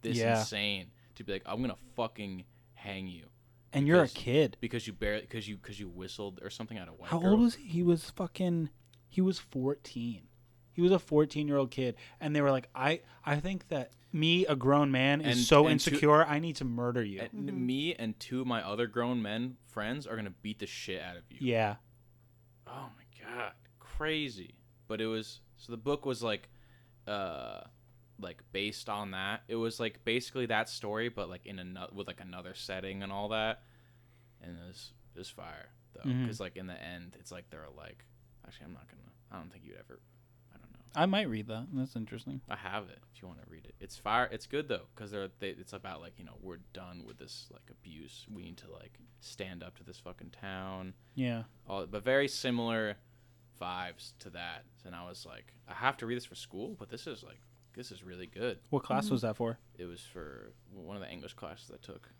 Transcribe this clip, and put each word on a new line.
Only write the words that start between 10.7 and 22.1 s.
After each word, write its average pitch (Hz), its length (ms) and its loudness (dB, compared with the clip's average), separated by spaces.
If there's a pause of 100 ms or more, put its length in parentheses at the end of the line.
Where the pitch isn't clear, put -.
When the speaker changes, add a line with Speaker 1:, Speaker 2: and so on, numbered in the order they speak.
Speaker 2:
He 170 80 0
was 180 100 10
a 190 80 8
fourteen-year-old 147 720 4
kid. 123 240 0 (240)
And 151 160 0
they 147 60 6
were 139 100 8
like, 131 240 2
I, 143 260 2 (240)
I 147 140 4
think 185 300 -2
that 139 240 -2 (200)
me, 170 320 6
a 156 100 4
grown 139 360 6
man, 135 300 6
is 120 160 4
Speaker 1:
And, 123 80 6
Speaker 2:
so 151 220 12
Speaker 1:
and 151 120 6
two - 120 4
Speaker 2:
insecure, 147 320 8
I 151 160 4
need 160 180 -2
to 139 80 -2
murder 120 380 0
you. 98 180 -4
Speaker 1:
and 117 100 -6 (180)
Speaker 3:
Mm-hmm. 127 160 -2
Speaker 1:
me 143 300 2
and 110 240 -2
two 127 220 -2
of 127 60 -2
my 117 180 2
other 104 220 0
grown 120 340 2
men 117 440 -2
friends 120 420 -4
are 117 80 -4
gonna 104 140 -4
beat 107 300 -6
the 101 80 -4
shit - 340 -6
out 87 160 -8
of 87 140 -18
you. - 100 -18
Speaker 2:
Yeah. 110 360 4 (920)